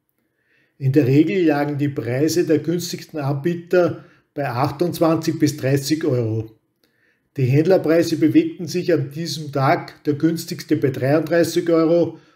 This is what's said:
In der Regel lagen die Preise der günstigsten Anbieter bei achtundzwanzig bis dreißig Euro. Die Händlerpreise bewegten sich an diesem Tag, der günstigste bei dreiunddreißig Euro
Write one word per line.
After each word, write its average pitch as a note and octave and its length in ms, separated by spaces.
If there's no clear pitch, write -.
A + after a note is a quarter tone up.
In C3+ 140
der C#3+ 120
Regel D#3+ 400
lagen D3 320
die C#3+ 120
Preise C#3 580
der D#3 100
günstigsten E3+ 640
Anbieter E3+ 840
bei C#3 160
achtundzwanzig D#3+ 880
bis D3 180
dreißig C#3 500
Euro. A2+ 440
Die C3+ 80
Händlerpreise D#3+ 720
bewegten D#3+ 500
sich F3 240
an C3+ 200
diesem D#3 420
Tag, D3 500
der D3 120
günstigste E3 600
bei C#3 140
dreiunddreißig D#3+ 800
Euro E3 480